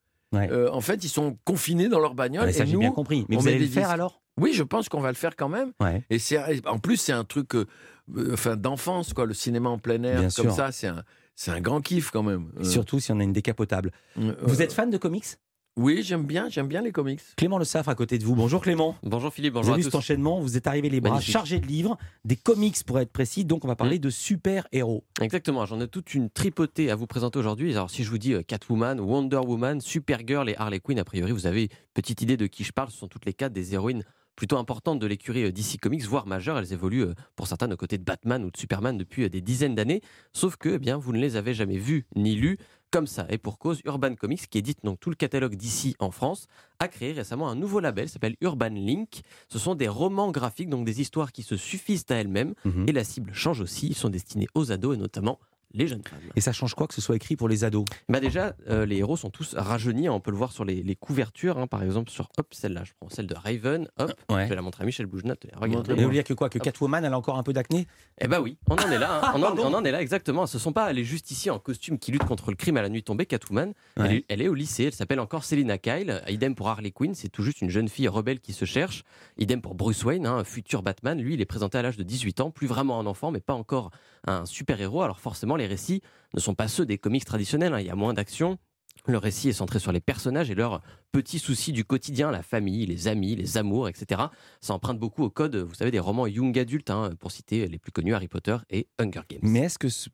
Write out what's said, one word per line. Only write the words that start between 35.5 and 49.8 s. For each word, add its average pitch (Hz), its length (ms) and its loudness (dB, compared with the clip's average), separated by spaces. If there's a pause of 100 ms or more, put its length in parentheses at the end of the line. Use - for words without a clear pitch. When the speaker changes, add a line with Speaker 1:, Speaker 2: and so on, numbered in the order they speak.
Speaker 3:
D 95 100 -4
C - 160 -4
Comics, 131 260 -2
voire 110 240 -2
majeures. 95 300 -2
Elles 95 160 -4
évoluent, 95 300 0
euh, 87 100 0 (240)
pour 92 100 -6
certaines 120 240 -2
aux 90 60 -4
côtés 95 200 -4
de 92 60 -10
Batman 113 400 -2
ou 90 80 -6
de - 60 -16
Superman 110 400 -2
depuis, 95 260 -4
euh, 98 60 2
des 90 120 -6
dizaines 123 340 0
d'années. 127 260 0 (320)
Sauf 180 240 0
que, 156 120 0
eh 190 100 2
bien, 135 180 0
vous 127 160 -4
ne 110 60 2
les 127 180 2
avez 110 160 0
jamais 98 240 0
vues 131 280 0 (100)
ni 107 200 4
lues 151 220 2 (340)
comme 165 140 2
ça. 87 240 -6
Et 107 80 0
pour 107 220 -6
cause, 156 260 -2
Urban 135 300 0
Comics, 120 340 -4
qui - 80 -2
édite 113 260 -2
donc 98 160 -4
tout - 120 -6
le 156 40 -4
catalogue 131 420 0
D 101 100 -8
C 120 320 -2
en 98 100 0
France, 143 380 -4 (320)
a 175 80 0
créé 135 240 -8
récemment 139 380 -4
un 113 60 -4
nouveau 196 260 -2
label, 135 260 -2
s'appelle 113 320 -4
Urban 131 300 0
Link. 110 520 -4 (280)
Ce 113 100 -6
sont 180 160 0
des 131 140 0